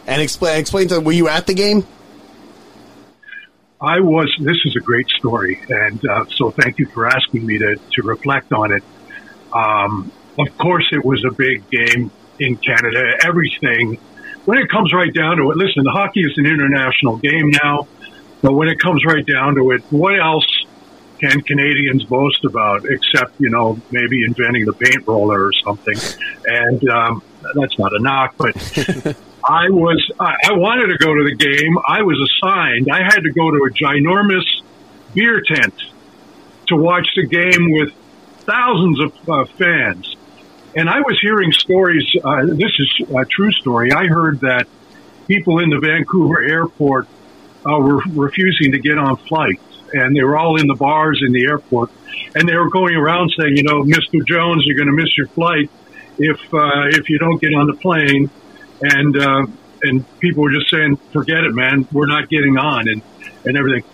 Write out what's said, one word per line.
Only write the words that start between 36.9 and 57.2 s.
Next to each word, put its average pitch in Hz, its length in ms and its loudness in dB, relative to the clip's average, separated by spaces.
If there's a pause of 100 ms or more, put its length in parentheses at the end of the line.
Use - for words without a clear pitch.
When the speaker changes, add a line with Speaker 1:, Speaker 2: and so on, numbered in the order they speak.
Speaker 2:
the 185 120 0
game 175 460 2
with 151 200 0 (480)
thousands 202 600 0
of, - 280 -6
uh, 139 160 0 (120)
fans. 131 600 -2 (580)
And 165 140 0
I 247 120 0
was 262 200 0
hearing 202 320 2
stories. 175 560 2 (160)
Uh, 139 220 0
this 165 320 0
is - 360 -2
a 127 120 0
true 202 260 0
story. 120 400 0
I 175 140 0
heard 160 340 0
that 127 280 0 (580)
people 175 320 0
in 170 120 2
the 143 100 0
Vancouver 160 600 0
airport, 147 680 0 (580)
uh, 151 120 0
were 139 200 4 (160)
refusing 151 580 0
to 139 60 -2
get 147 180 0
on 135 200 0
flights, 135 460 -4 (300)
and 135 240 2
they 135 60 4
were 143 160 2
all 160 200 2
in 147 100 4
the 139 60 0
bars 147 520 0
in 123 60 2
the 127 140 2
airport, 147 440 -2 (440)
and 170 140 2
they 170 80 0
were 175 140 2
going 185 240 0
around 165 440 0
saying, 147 180 2
you 143 80 2
know, 147 180 0
"Mister 156 380 2
Jones, 170 440 0
you're 143 140 0
gonna 143 180 0
miss 160 220 0
your 131 80 -2
flight 165 420 -2 (480)
if, 147 220 0 (160)
uh, 143 320 0
if 151 240 0
you 151 80 2
don't 165 200 0